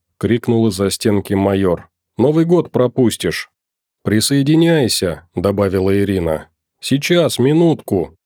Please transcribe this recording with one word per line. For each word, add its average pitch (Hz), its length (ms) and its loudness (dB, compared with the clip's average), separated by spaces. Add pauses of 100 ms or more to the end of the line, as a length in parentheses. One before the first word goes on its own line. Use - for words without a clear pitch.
(180)
крикнул 113 500 0
из-за 95 220 -2
стенки 104 440 -2
майор. 98 540 0 (300)
"Новый 151 260 2
год 165 260 0
пропустишь!" 120 800 -2 (540)
"Присоединяйся!" — 139 1300 0
добавила 98 640 0
Ирина. 90 500 -2 (320)
"Сейчас, 143 600 0
минутку!" 143 760 0 (120)